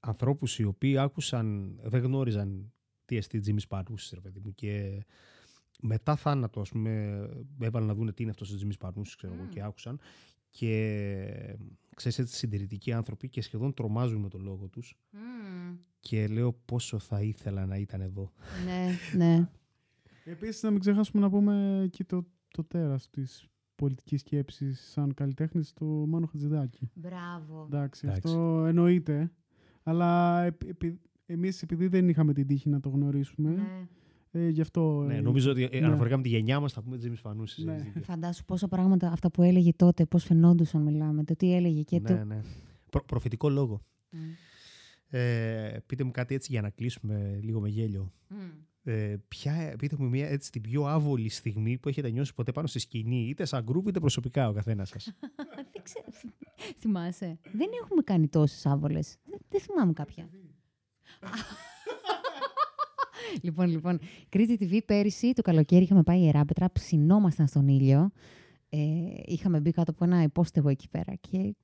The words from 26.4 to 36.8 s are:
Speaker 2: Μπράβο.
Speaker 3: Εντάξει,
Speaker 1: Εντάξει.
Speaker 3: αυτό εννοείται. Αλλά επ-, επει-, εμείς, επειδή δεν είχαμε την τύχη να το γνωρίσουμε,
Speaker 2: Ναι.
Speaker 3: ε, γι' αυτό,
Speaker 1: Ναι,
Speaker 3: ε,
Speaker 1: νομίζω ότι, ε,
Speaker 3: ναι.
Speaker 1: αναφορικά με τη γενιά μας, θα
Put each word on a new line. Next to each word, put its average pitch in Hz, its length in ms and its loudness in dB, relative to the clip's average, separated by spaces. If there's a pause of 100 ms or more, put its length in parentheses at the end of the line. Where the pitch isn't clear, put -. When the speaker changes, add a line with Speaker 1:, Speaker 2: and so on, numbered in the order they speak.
Speaker 2:
Μπράβο. 175 720 -14
Speaker 3:
Εντάξει, 143 400 -6
Speaker 1:
Εντάξει. 95 220 -4
Speaker 3:
αυτό 165 380 0
εννοείται. 165 680 2 (500)
Αλλά 175 600 2
επ-, 175 260 -4
επει-, 170 320 -8 (260)
εμείς, 180 360 -4
επειδή 170 240 -2
δεν 185 220 4
είχαμε 151 240 4
την 139 140 0
τύχη 139 220 0
να 143 120 2
το 139 80 -6
γνωρίσουμε, 139 600 0
Speaker 2:
Ναι. 185 360 -4 (540)
Speaker 3:
ε, 170 80 2
γι' 156 120 2
αυτό, 156 460 0
Speaker 1:
Ναι, 139 100 0
Speaker 3:
ε, 107 40 0
Speaker 1:
νομίζω 123 300 4
ότι, 127 220 0
ε, 127 80 0
Speaker 3:
ναι. 160 60 4
Speaker 1:
αναφορικά 139 300 4
με 135 60 2
τη 127 60 0
γενιά 117 320 2
μας, 143 120 -2
θα 110 100 -10